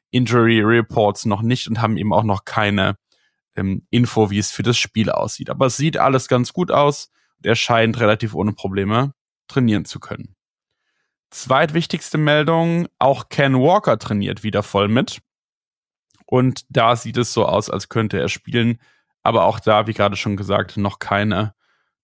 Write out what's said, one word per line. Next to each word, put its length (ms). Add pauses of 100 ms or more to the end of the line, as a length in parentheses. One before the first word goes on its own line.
Injury 500
Reports 680
noch 160
nicht 280
und 120
haben 140
eben 160
auch 120
noch 200
keine, 540 (580)
ähm, 340
Info, 400
wie 100
es 120
für 120
das 140
Spiel 320
aussieht. 400
Aber 180
es 100
sieht 180
alles 320
ganz 240
gut 200
aus 380 (280)
und 80
er 100
scheint 460
relativ 340
ohne 160
Probleme 600 (340)
trainieren 380
zu 160
können. 340 (960)
Zweitwichtigste 840
Meldung, 720 (100)
auch 320
Ken 240
Walker 460
trainiert 420
wieder 220
voll 240
mit. 320 (1040)
Und 440
da 260
sieht 220
es 160
so 120
aus, 240
als 180
könnte 320
er 100
spielen. 500 (420)
Aber 240
auch 140
da, 260
wie 80
gerade 220
schon 220
gesagt, 400
noch 200
keine 560 (500)